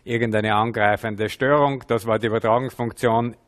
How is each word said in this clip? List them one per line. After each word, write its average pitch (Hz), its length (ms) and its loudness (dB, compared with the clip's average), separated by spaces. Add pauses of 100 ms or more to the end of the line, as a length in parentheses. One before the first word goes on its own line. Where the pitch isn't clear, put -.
irgendeine 110 520 0
angreifende 107 720 0
Störung, 139 580 0
das 110 180 -2
war 110 140 0
die 113 80 -2
Übertragungsfunktion 117 1080 0 (120)